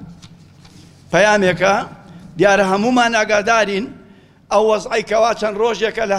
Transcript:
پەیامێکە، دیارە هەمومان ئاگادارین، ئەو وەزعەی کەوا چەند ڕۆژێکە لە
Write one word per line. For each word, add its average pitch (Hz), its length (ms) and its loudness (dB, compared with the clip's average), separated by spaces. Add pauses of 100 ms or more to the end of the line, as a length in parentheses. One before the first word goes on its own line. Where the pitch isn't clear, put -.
(1120)
پەیامێکە، 190 640 2 (640)
دیارە 196 340 4
هەمومان 233 460 2
ئاگادارین، 208 680 0 (640)
ئەو 214 200 2
وەزعەی 214 400 -2
کەوا 220 300 0
چەند 208 200 -4
ڕۆژێکە 220 500 -2
لە 196 80 0